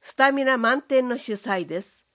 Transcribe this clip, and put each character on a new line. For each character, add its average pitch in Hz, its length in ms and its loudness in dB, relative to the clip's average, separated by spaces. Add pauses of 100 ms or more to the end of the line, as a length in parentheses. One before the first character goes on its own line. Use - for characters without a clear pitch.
ス - 160 -20
タ 269 160 4
ミ 277 120 0
ナ 262 140 2
満 233 240 0
点 262 260 2
の 240 80 -2
主 226 200 -8
菜 196 280 -4
で 156 160 -6
す。 - 240 -20 (100)